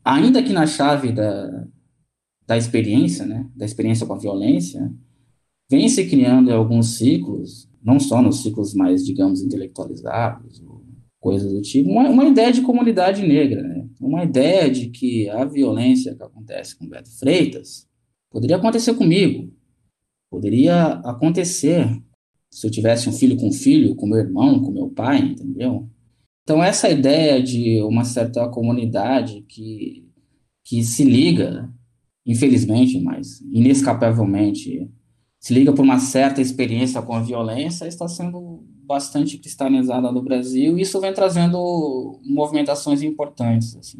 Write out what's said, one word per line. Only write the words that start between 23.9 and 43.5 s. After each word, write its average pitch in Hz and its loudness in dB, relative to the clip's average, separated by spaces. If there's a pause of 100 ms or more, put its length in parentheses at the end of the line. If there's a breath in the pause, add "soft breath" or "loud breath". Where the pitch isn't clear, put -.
com 107 -8
meu 110 0
irmão, 107 2
com - -4
meu - -6
pai, 131 -2
entendeu? 127 -4 (560)
Então, 156 2
essa 196 2
ideia 143 4
de 117 0
uma 123 0
certa 120 -2
comunidade 117 -2
que, 110 -14 (560)
que 120 -2
se 117 -2
liga, 127 2 (560)
infelizmente, 117 2
mas - -8 (120)
inescapavelmente, 117 2 (520)
se - -4
liga 139 6
por 135 2
uma 131 4
certa 135 0
experiência 127 -2
com 117 -8
a 113 -2
violência, 120 -6
está 170 -12
sendo 175 -12 (220)
bastante 143 -4
cristalizada 127 -2
no 127 -4
Brasil, 131 -2
e 190 0
isso 190 -4
vem 190 -4
trazendo 175 -2
movimentações 143 -2
importantes, 120 -4